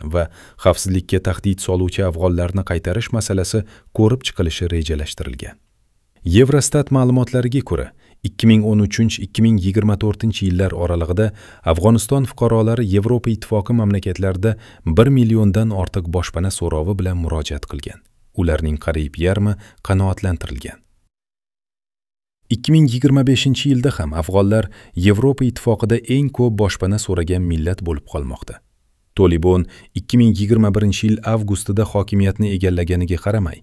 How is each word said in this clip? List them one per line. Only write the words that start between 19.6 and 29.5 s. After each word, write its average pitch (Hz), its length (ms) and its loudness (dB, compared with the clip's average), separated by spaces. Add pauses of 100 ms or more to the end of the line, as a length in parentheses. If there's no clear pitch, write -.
qanoatlantirilgan. 95 960 -4 (1700)
Ikki 120 220 -2
ming 156 160 6
yigirma 139 320 2
beshinchi 131 480 2
yilda 127 240 2
ham 76 240 -6
afg'onlar 98 500 2 (280)
Yevropa 110 500 2
Ittifoqida 117 540 0 (100)
eng 139 240 0
ko'p 120 240 0
boshpana 98 400 0
so'ragan 90 480 -2
millat 85 400 -2
bo'lib 76 240 -6
qolmoqda. 67 460 -10 (640)
Tolibon 90 480 4 (260)